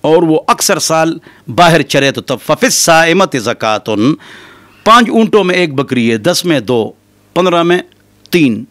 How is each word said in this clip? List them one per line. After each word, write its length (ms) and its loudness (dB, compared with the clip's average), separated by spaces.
और 200 2
वो 120 2
अक्सर 420 -2
साल 420 -2
बाहर 320 2
चरे 300 0
तो 80 -8
तब 180 -6
फ़फ़िस 400 -2
साइमत 580 2
ज़कातुन, 800 -2
पाँच 240 4
ऊँटों 340 0
में 100 -2
एक 220 -2
बकरी 320 -2
है, 100 0
दस 280 -2
में 180 -2
दो, 320 -2
पन्द्रह 260 0
में 220 0
तीन 380 0